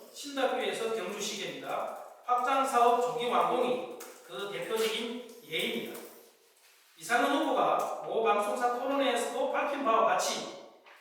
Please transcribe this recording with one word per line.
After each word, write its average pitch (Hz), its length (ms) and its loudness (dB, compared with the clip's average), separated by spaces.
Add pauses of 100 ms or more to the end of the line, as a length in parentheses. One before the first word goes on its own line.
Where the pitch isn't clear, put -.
(140)
신답교에서 247 800 -2
경주시계입니다. - 1040 -6 (260)
확장 247 400 2
사업 240 380 6
조기 240 240 0
완공이 - 720 0 (280)
그 190 260 -8
대표적인 226 960 -4
예입니다. - 520 -4 (960)
이상은 247 360 2
후보가 - 720 2
모 - 160 0
방송사 247 560 2
토론회에서도 262 760 0
밝힌 - 320 -2
바와 220 220 6
같이 - 560 0 (380)